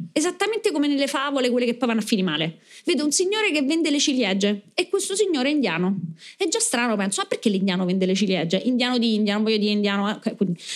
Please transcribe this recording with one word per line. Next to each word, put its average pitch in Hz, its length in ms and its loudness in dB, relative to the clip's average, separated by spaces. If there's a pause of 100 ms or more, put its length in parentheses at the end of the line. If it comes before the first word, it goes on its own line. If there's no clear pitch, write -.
(140)
esattamente 403 580 -2
come 285 160 0
nelle 277 200 0
favole, 277 420 -2
quelle 247 160 2
che 233 80 0
poi 240 140 -2
vanno 226 140 0
a - 20 -4
finire 190 240 0
male. 156 320 -2 (260)
Vedo 294 180 0
un 302 80 0
signore 403 400 2
che 294 120 2
vende 320 260 0
le 294 80 2
ciliegie 202 680 0 (100)
e 370 140 0
questo 392 260 -2
signore 339 340 0
è - 20 0
indiano. 190 460 0 (400)
È 392 100 -2
già 427 120 -2
strano, 240 360 0
penso, 196 260 -2
"Ah, - 40 -2
perché - 240 0
l'indiano 190 360 0
vende 185 200 2
le 185 80 2
ciliegie? 185 500 0
Indiano 247 360 0
di 226 160 2
India, 208 180 2
non 214 100 0
voglio 220 140 2
dire 208 140 2
indiano", 202 360 0
eh, 214 60 -2
ok, 214 220 -6
quindi 175 240 -2 (160)